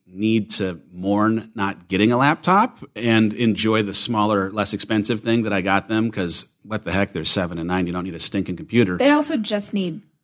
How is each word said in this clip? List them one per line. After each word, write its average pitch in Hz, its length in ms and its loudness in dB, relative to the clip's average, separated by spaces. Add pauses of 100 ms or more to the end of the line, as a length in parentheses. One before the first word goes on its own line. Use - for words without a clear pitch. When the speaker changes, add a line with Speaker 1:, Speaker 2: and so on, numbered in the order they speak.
Speaker 1:
need 104 440 0
to 92 280 -4 (140)
mourn 104 640 0
not 98 340 -6
getting 104 240 4
a 120 40 2
laptop 170 640 2 (160)
and 113 380 2
enjoy 110 500 0
the 98 100 -4
smaller, 104 560 0
less 104 240 -2
expensive 107 460 0
thing 117 240 0
that 107 80 -2
I 98 80 0
got 95 300 0
them, 113 200 0
'cause 90 540 -4
what 107 220 -8
the 85 80 -4
heck, 98 180 0
they're 80 140 -6
seven 87 320 0
and 82 100 -6
nine, 90 180 0
you 87 60 -4
don't 90 140 -4
need 87 100 -8
a 80 40 -10
stinking 92 360 -2
computer. 95 420 0
Speaker 2:
They 277 140 4
also 302 240 0
just 208 380 -4
need 180 280 -4 (220)